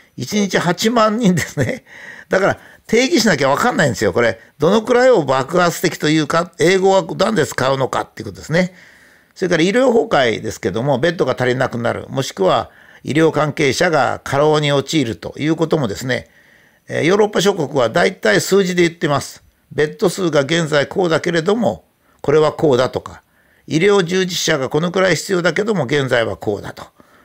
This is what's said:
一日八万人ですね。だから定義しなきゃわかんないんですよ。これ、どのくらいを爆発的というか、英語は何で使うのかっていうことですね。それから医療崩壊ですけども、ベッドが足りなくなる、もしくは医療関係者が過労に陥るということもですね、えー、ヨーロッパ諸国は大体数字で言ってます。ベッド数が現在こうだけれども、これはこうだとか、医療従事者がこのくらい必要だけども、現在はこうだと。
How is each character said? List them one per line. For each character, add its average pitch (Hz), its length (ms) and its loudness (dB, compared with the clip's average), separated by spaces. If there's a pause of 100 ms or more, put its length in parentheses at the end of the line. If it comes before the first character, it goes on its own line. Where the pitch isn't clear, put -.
(160)
一 160 240 -4
日 202 180 -2
八 175 320 0
万 220 280 2
人 196 160 2
で 147 80 0
す - 160 -10
ね。 - 260 -4 (460)
だ 190 100 2
か 196 60 2
ら 135 120 0 (280)
定 240 200 2
義 302 140 2
し 202 60 2
な 185 100 2
き 135 80 0
ゃ 135 40 2
わ 139 80 2
か 240 140 2
ん 330 60 -2
な 180 100 2
い - 20 2
ん 120 40 0
で - 40 -2
す - 80 -2
よ。 95 80 2
こ 117 80 0
れ、 117 180 0 (200)
ど 151 120 2
の 220 120 2
く 240 120 0
ら 247 120 4
い 254 40 6
を 196 140 4
爆 135 340 0
発 175 220 0
的 170 160 -2
と 165 120 -2
い 156 100 2
う 151 80 0
か、 165 320 -2
英 175 180 4
語 190 140 4
は 190 140 4 (120)
何 196 180 0
で 156 120 2
使 127 260 -2
う 135 60 -2
の 131 100 -2
か 113 140 -4
っ - 80 -10
て - 120 -16
い - 20 -10
う - 20 -12
こ 98 60 -12
と 92 80 -18
で 90 40 -18
す - 80 -8
ね。 180 220 0 (600)
そ - 100 -6
れ 180 40 -2
か 175 80 0
ら 156 60 2
医 180 80 2
療 247 160 4
崩 233 180 2
壊 123 380 0
で 107 80 -6
す - 100 -12
け 101 100 -2
ど 107 120 -4
も、 139 160 0
ベ 170 120 0
ッ 175 60 -6
ド 165 80 0
が 127 140 -2
足 123 80 0
り 123 100 0
な 127 120 -2
く 120 100 -6
な 117 140 -2
る、 95 160 -8
も 131 140 -6
し - 100 -8
く 196 120 -4
は 143 260 0 (320)
医 113 100 -6
療 156 180 4
関 147 220 -2
係 139 200 0
者 175 180 0
が 120 320 0
過 - 160 -4
労 151 220 4
に 147 100 -2
陥 143 340 0
る 110 120 -6
と - 220 -12
い 139 100 -4
う 160 80 0
こ 165 100 -2
と 160 120 0
も 135 100 -2
で 98 80 -6
す 123 100 -10
ね、 131 220 -4 (580)
え 123 140 -6
ー、 127 40 -2
ヨ 170 100 2
ー - 20 0
ロ 208 100 2
ッ - 40 -2
パ 190 100 -2
諸 185 140 2
国 147 260 -2
は 117 80 2
大 185 280 0
体 208 240 0
数 196 240 2
字 180 120 -4
で 175 60 4
言 170 100 2
っ - 20 -16
て 170 140 -4
ま 143 140 0
す。 - 200 -16 (300)
ベ 139 120 0
ッ 156 140 -6
ド 190 120 2
数 180 200 -2
が 147 120 2
現 165 260 0
在 143 180 0
こ 190 180 -2
う 175 40 0
だ 160 120 0
け 175 120 -4
れ 170 80 0
ど 190 160 0
も、 127 280 -2 (360)
こ - 120 0
れ 151 60 6
は 151 140 2
こ 151 200 2
う 123 40 4
だ 123 140 2
と 92 100 -4
か、 - 220 -20 (440)
医 139 120 -2
療 202 260 2
従 180 220 -2
事 180 100 -8
者 160 220 0
が 131 100 -2
こ 151 120 0
の 175 120 -4
く 185 80 0
ら 190 100 2
い 160 60 2
必 - 160 -6
要 175 100 0
だ 165 120 0
け 208 100 -2
ど 220 100 -2
も、 151 120 -2
現 135 220 0
在 120 180 2
は 101 100 -6
こ 101 200 -4
う 95 60 -10
だ - 120 -14
と。 - 100 -18 (400)